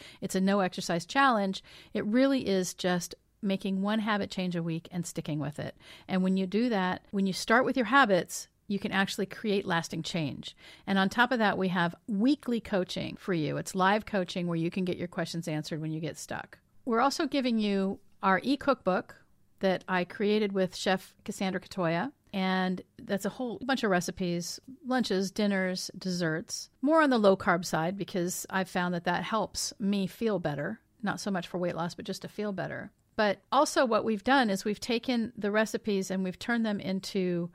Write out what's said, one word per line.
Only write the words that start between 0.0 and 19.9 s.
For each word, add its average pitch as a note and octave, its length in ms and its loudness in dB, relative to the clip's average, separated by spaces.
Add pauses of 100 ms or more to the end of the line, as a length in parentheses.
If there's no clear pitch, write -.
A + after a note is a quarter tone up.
it's F#3+ 160 -2
a F#3 40 2
no G3 200 4
exercise F3+ 440 -2
challenge. A3+ 580 2 (300)
It A3 140 -4
really C4 400 4
is F#3 260 0
just F3+ 440 -2 (260)
making F#3+ 400 -2
one G#3 160 0
habit G#3 320 0
change F#3 240 -4
a E3+ 80 -2
week E3 300 -4
and F3 120 -4
sticking D3+ 360 -6
with C#3+ 180 -6
it. - 180 -8 (300)
And F#3 160 0
when F#3+ 140 2
you F#3+ 100 0
do G#3 220 2
that, F#3 420 0
when G3 160 0
you F#3+ 60 0
start A3+ 320 4
with B3+ 120 0
your B3 100 2
habits, A3 600 4 (220)
you G3+ 100 0
can G3+ 140 -6
actually F#3+ 340 0
create G3+ 400 -2
lasting E3 380 -2
change. - 500 -4 (320)
And G3 100 0
on F#3+ 120 4
top A#3+ 240 2
of A#3+ 80 2
that, G3+ 180 2
we F#3+ 80 0
have F3 260 0 (140)
weekly A#3+ 540 0
coaching - 560 -4
for - 180 -4
you. C#3+ 220 0
It's - 180 -6
live G3 320 2
coaching F3+ 400 -2
where E3+ 80 -2
you E3 160 0
can F#3 140 -2
get F3+ 120 -2
your F3 120 -6
questions E3 400 -6
answered D3+ 320 -4
when D#3 100 -4
you D#3 80 -4
get D#3+ 180 -6
stuck. - 400 -10 (280)
We're A#3 160 2
also C#4+ 260 2
giving B3+ 320 0
you G3 400 0 (240)
our F#3+ 220 4
e-cookbook B3 720 0 (420)
that F#3+ 300 0
I F3+ 160 0